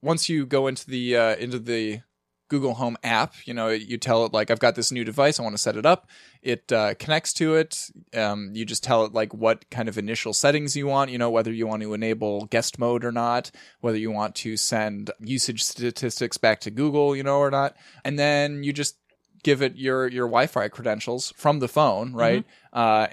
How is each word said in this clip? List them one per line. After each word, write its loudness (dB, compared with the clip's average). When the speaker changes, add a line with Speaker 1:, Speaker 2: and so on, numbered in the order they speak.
Speaker 1:
once 0
you 0
go 2
into -4
the, 0
uh, 4
into -6
the -4
Google 0
Home -4
app, 0
you -10
know, -2
you -2
tell 2
it, -4
like, 2
"I've 0
got 4
this -2
new -4
device, 2
I -8
wanna -4
set -2
it 0
up." 4
It, -4
uh, 2
connects -4
to 0
it. -2
Um, -2
you -6
just -6
tell 4
it, -8
like, -2
what 0
kind -6
of -6
initial -6
settings 2
you -4
want, 0
you -6
know, 2
whether 2
you -2
want -4
to -6
enable -2
guest -2
mode 0
or -4
not, -2
whether 0
you -2
want -2
to -6
send -2
usage -4
statistics -4
back 2
to -8
Google, 2
you -6
know, 2
or 4
not. 0
And -2
then 2
you -2
just -4
give 4
it 0
your, 0
your -2
Wi-Fi 2
credentials -4
from 2
the -2
phone, 2
right? 2
Speaker 2:
Mm-hmm. -10
Speaker 1:
Uh, 4